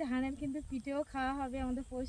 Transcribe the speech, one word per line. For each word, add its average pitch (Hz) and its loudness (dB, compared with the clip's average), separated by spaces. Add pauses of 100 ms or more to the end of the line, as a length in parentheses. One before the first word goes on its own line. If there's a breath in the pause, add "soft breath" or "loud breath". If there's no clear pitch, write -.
ধানের 254 2
কিন্তু 285 0 (100)
পিঠেও 277 0 (120)
খাওয়া 262 2
হবে 262 -2
আমাদের 254 0
পৌষ 254 -2